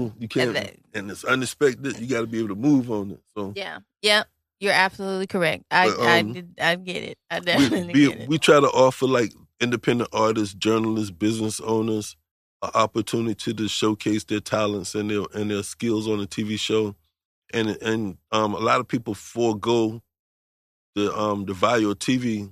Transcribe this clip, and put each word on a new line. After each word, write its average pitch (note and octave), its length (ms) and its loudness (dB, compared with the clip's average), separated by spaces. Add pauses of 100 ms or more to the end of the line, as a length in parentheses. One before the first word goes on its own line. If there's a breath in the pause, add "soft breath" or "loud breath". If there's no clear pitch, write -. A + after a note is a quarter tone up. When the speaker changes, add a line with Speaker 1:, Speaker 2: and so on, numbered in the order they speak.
Speaker 1:
true. G#2 100 -14
Speaker 2:
You A#2 80 -8
can't, - 220 0
Speaker 1:
And A2 80 -2
that - 180 -8 (180)
Speaker 2:
and G2+ 160 -8
it's A2 140 -12
unexpected. B2+ 760 0
You A2+ 80 -8
gotta A2+ 200 -2
be A2+ 100 -6
able A2+ 120 -2
to G2 60 -6
move B2 360 2
on G2+ 180 -4
it. E2 120 -14 (140)
So G2+ 200 -6
Speaker 1:
Yeah, F3 240 -10 (240)
yeah, G#3 220 4 (340)
you're G3 120 0
absolutely F#3+ 540 0
correct. F3 460 -2
I, F3+ 180 4
Speaker 2:
But, F#2 160 -2
Speaker 1:
I E3+ 140 6
Speaker 2:
um, F3 140 -2
Speaker 1:
did, F3+ 280 -14
I E3+ 140 0
get F3+ 280 -8
it. - 140 -12 (140)
I E3+ 80 -6
Speaker 2:
we, E3+ 60 -10
Speaker 1:
definitely F3 480 2
Speaker 2:
we, C#3+ 160 8
Speaker 1:
get - 120 -6
it. A#2 80 -6
Speaker 2:
we D#3 80 2
try D3+ 220 8
to C#3 80 6
offer, B2+ 400 4
like, B2 260 2 (260)
independent A#2+ 520 0
artists, A2 440 2
journalists, A2 560 0
business G#2+ 500 -2
owners, A2 560 -2 (460)
an - 100 -6
opportunity A2+ 800 0
to G#2+ 160 -4
showcase G#2+ 560 0
their G#2 160 -2
talents G#2 520 -2
and G#2 160 -4
their, G#2 140 -2 (100)
and G#2 160 -4
their G2+ 140 -2
skills A2 440 -4
on G#2+ 120 0
a G2+ 60 -6
T G#2+ 180 -6
V G#2+ 140 -4
show, G#2+ 380 0 (580)
and, A2+ 160 0 (120)
and, A2 360 -4 (160)
um, G#2+ 220 2
a E2+ 40 -4
lot A#2+ 220 2
of A#2 80 -8
people A#2+ 240 -4
forego A2+ 880 0 (920)
the, G2+ 220 0
um, G#2 280 -2
the G2 80 -6
value G#2 360 4
of G2+ 100 -2
T C3 180 0
V A2 340 -4